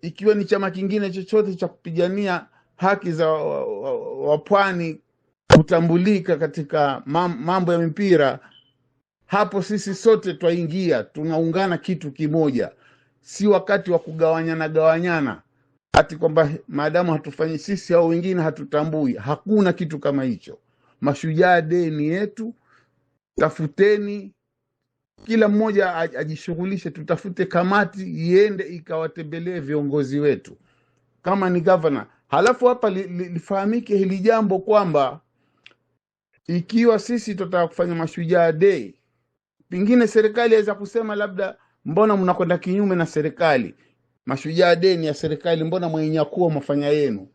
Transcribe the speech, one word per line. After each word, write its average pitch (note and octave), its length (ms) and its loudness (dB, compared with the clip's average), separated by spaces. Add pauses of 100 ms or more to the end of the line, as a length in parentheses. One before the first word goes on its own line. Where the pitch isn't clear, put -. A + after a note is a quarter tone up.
Ikiwa F#3+ 340 0
ni G3+ 100 -2
chama G3+ 260 0
kingine G3 400 -4
chochote F#3+ 440 -2
cha F3 120 -6
kupigania F3+ 800 -4 (280)
haki F#3+ 360 0
za D#3 160 0
wa, D3+ 380 -2 (160)
wa, B2+ 360 -8 (120)
wa D3 80 4
pwani F3+ 640 0 (540)
kutambulika E3+ 800 4
katika D3 680 -2
mam-, E3+ 340 -2
mambo F3 340 0
ya E3+ 60 2
mipira, D#3+ 600 2 (840)
hapo G3+ 360 0
sisi G3 340 -6
sote G3 380 2
twaingia, E3+ 720 -2
tunaungana E3 720 -2
kitu D#3+ 340 -6
kimoja. D3+ 600 -2 (500)
Si - 260 -4
wakati G3 440 2
wa E3 80 2
kugawanyana D#3+ 720 -2
gawanyana. D#3+ 720 0 (520)
Ati D#3 220 2
kwamba D#3+ 340 2 (180)
maadamu D#3 440 0
hatufanyi D#3 460 -4
sisi F#3 360 -4
au E3+ 140 6
wengine F3 340 0
hatutambui. D3+ 720 -2
Hakuna F3 600 0
kitu D#3 260 -6
kama C#3 240 -2
hicho. - 360 -8 (420)
Mashujaa E3+ 600 2
Day E3 280 0
ni D3+ 180 -2
yetu. G#3 480 -6 (840)
Tafuteni, G3 960 0 (920)
kila A3 220 2
mmoja G3+ 480 0
aj-, E3 240 -4
ajishughulishe, E3+ 720 -6
tutafute F3 540 -4
kamati F#3+ 680 0
iende F#3 560 2
ikawatembelee E3 920 -8
viongozi C#3+ 600 -2
wetu. C#3+ 380 -2 (640)
Kama F#3 280 0
ni F3+ 120 2
governor. D#3 460 2 (200)
Halafu A#3 380 2
hapa A#3+ 240 2
li-, F#3+ 180 -4
li-, F3+ 220 -8
lifahamike G3+ 680 -2
hili F#3+ 220 0
jambo G#3 400 2
kwamba D#3+ 600 2 (1300)
ikiwa G#3+ 520 2
sisi G#3+ 360 -6
tutataka F3+ 320 -2
kufanya F3 280 -2
Mashujaa E3 560 0
Day, D#3 420 2 (760)
pengine G#3+ 380 2
serikali A3 460 2
yaweza G#3 220 2
kusema G#3 400 -6
labda, G3 420 -6 (280)
"Mbona G3+ 320 4
mnakwenda F3+ 400 2
kinyume F#3+ 380 0
na E3+ 100 2
serikali? D3+ 680 0 (500)
Mashujaa E3 500 2
Day F3+ 220 2
ni E3 80 -4
ya D3 80 -2
serikali, D#3+ 500 -2
mbona E3 260 -4
mwenyakuwa D#3+ 640 0
mafanya C#3+ 360 -2
yenu?" C3+ 460 0